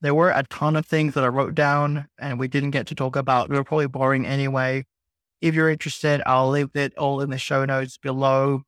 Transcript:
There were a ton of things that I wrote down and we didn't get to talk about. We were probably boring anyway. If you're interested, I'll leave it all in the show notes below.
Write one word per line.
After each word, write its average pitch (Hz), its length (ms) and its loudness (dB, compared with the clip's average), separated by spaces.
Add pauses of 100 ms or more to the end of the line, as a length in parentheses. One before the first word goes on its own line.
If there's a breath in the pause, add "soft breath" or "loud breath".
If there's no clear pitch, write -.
There 143 140 0
were 165 160 4
a 139 140 0
ton 156 320 0
of 156 100 -2
things 156 280 0
that 135 100 2
I 127 40 2
wrote 131 260 0
down 147 540 0 (100)
and 139 200 -6
we 131 100 -2
didn't 139 220 -2
get 139 160 -2
to - 80 -12
talk 131 220 -4
about. 127 340 2
We 143 60 0
were 139 80 0
probably 156 220 0
boring 135 400 0
anyway. 135 580 -2 (580)
If 165 120 2
you're 160 160 4
interested, 147 540 -2
I'll 131 260 2
leave 143 240 0
it 143 220 -4
all 139 240 -2
in 139 100 -4
the 131 80 -6
show 135 260 -2
notes 135 340 -4
below. 135 680 0